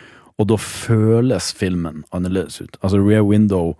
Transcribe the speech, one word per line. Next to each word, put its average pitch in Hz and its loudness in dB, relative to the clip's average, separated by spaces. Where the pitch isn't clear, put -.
og 104 0
da 110 2
føles 110 0
filmen 85 -4
annerledes 90 -4
ut. - -18
Altså, 95 0
Rear 104 4
Window, 98 2